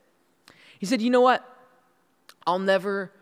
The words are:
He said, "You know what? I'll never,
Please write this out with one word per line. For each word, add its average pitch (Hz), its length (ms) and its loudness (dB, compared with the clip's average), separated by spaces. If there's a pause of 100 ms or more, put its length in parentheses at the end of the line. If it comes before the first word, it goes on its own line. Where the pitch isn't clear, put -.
(800)
He 202 60 -10
said, 214 160 -2
"You 233 80 -2
know 247 100 2
what? 247 240 2 (1040)
I'll 180 120 -2
never, 190 520 -2 (100)